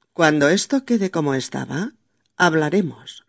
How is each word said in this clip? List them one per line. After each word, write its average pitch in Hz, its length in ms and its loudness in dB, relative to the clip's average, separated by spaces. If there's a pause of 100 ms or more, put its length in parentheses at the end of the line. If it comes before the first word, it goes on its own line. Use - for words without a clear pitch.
(120)
Cuando 151 380 4
esto 262 360 0
quede 202 240 0
como 147 240 -2
estaba, 135 600 -6 (420)
hablaremos 160 920 -2